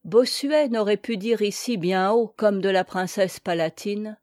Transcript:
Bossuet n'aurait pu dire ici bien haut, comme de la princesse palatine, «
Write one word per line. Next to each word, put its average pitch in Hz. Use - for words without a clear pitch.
Bossuet 262
n'aurait 208
pu 226
dire 214
ici 208
bien 185
haut, 226
comme 202
de 190
la 190
princesse 185
palatine, « 202